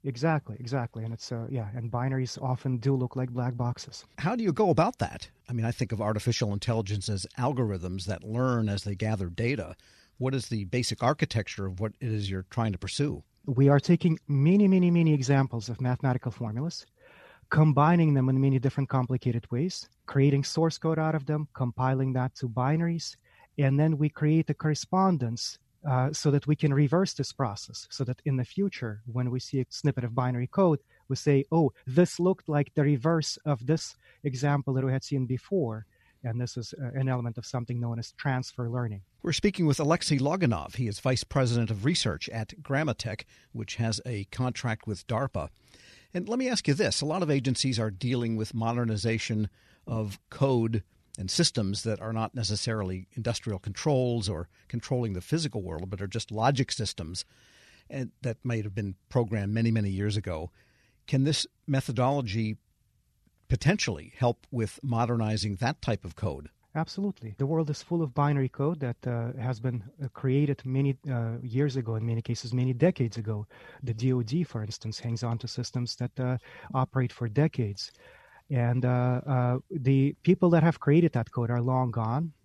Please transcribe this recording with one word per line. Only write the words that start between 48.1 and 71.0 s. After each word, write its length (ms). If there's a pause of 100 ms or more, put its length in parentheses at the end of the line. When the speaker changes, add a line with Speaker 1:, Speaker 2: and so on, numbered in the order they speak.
Speaker 2:
with 160
modernization 960 (360)
of 340 (100)
code 540 (360)
and 100
systems 540
that 180
are 120
not 200
necessarily 800
industrial 460
controls 680
or 200 (200)
controlling 460
the 80
physical 400
world, 280
but 120
are 60
just 240
logic 400
systems 540 (640)
and 220 (100)
that 220
might 200
have 100
been 220 (140)
programmed 440
many, 160
many 200
years 280
ago. 320 (580)
Can 180
this 200 (220)
methodology 920 (920)
potentially 680
help 320
with 320
modernizing 760
that 240
type 240
of 100
code? 340 (260)
Speaker 1:
Absolutely. 640
The 80
world 240
is 100
full 220
of 100
binary 360
code 320
that, 260
uh, 240 (100)
has 180
been, 240 (200)
uh, 60
created 540
many, 320 (140)